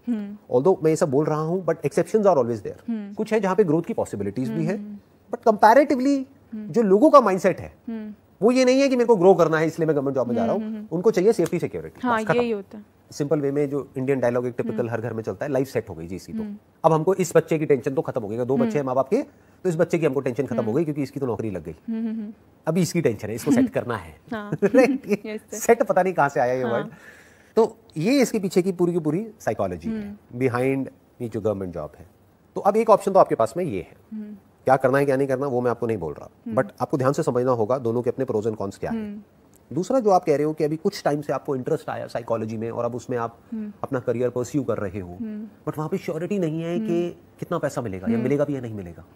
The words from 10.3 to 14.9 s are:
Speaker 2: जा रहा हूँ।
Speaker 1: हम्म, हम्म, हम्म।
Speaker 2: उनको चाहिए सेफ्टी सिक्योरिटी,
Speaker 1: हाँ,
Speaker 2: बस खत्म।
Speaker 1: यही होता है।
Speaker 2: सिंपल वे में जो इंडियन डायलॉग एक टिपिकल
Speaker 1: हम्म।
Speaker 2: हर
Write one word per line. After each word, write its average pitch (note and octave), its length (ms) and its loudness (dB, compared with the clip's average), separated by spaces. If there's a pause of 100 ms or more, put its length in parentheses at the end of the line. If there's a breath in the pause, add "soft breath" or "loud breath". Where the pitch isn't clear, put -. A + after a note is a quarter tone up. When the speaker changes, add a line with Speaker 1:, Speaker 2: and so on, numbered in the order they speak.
Speaker 2:
जा A2+ 80 0
रहा A#2+ 80 0
हूँ। G3+ 100 0
Speaker 1:
हम्म, A3 80 -8
हम्म, A3 100 -8
हम्म। - 160 -8
Speaker 2:
उनको F#3 160 4
चाहिए G3 220 4
सेफ्टी E3+ 260 0
सिक्योरिटी, - 440 -6
Speaker 1:
हाँ, A#3 180 0
Speaker 2:
बस G#3+ 60 -4
खत्म। A#3+ 120 2
Speaker 1:
यही A#3+ 120 0
होता G3+ 260 -8
है। G#3 80 -18 (260)
Speaker 2:
सिंपल D3 280 -2
वे C#3 120 0
में C#3+ 180 0
जो C#3 280 -6
इंडियन C3 220 0
डायलॉग B2 280 0
एक A#2+ 100 -4
टिपिकल A2+ 200 -4
Speaker 1:
हम्म। A#2 120 -2
Speaker 2:
हर A2+ 120 -4